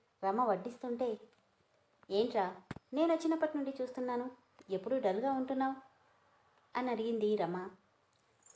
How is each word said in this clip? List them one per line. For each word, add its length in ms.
రమ 180
వడ్డిస్తుంటే, 680
"ఏంట్రా, 360
నేనొచ్చినప్పటి 640
నుండి 140
చూస్తున్నాను, 540
ఎప్పుడూ 300
డల్గా 320
ఉంటున్నావు?" 440
అని 140
అడిగింది 460
రమ. 220